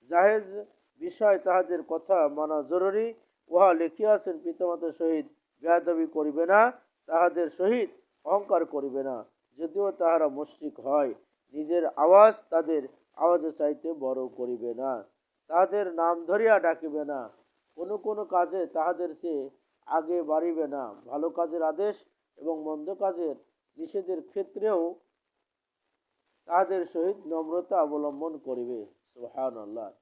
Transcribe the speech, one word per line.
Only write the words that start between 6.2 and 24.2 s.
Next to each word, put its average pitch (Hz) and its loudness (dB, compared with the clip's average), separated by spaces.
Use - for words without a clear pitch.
না, 208 8
তাহাদের 170 2
সহিত 214 0
অহংকার 196 2
করিবে 135 -4
না, 123 -6
যদিও 165 -4
তাহারা 165 2
মুশরিক 147 -12
হয়। 139 2
নিজের 160 -2
আওয়াজ 202 10
তাদের 160 0
আওয়াজের 160 2
চাইতে 151 -2
বড় 131 -4
করিবে 120 -6
না, 135 -4
তাহাদের 190 2
নাম 170 2
ধরিয়া 214 4
ডাকিবে 160 -2
না, 135 -6
কোনো 180 -6
কোনো 214 -6
কাজে 175 0
তাহাদের 170 -2
চেয়ে 151 -4
আগে 160 -2
বাড়িবে 160 -2
না, 135 -6
ভালো 151 -4
কাজের 165 -4
আদেশ 202 -4
এবং 160 -4
মন্দ 151 -8
কাজের 170 -4
নিষেধের 175 -6